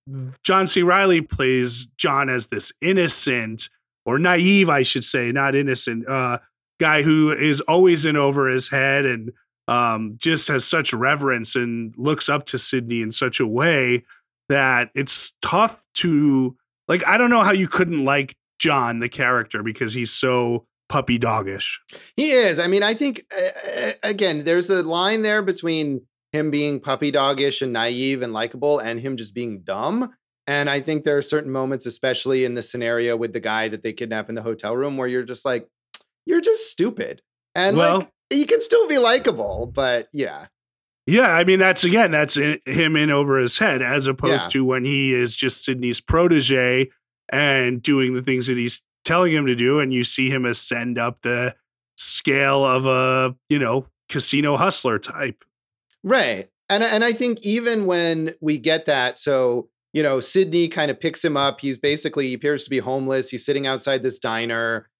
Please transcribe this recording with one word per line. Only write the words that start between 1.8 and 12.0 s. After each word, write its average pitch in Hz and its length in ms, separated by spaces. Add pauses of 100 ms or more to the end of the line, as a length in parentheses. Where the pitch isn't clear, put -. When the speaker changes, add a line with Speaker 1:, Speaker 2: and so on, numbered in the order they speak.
Speaker 1:
John 139 320
as 123 160
this - 340
innocent, 131 880 (360)
or 123 140
naive, 180 500
I 143 140
should 127 220
say, 120 280
not 139 220
innocent, 123 540
uh, 127 300 (420)
guy 156 220
who 156 280
is 147 320
always 170 420
in 151 120
over 139 320
his 127 200
head 139 380
and, 117 260 (360)
um, 113 500
just 165 300
has 139 160
such 160 280
reverence 127 640
and 117 420
looks 147 320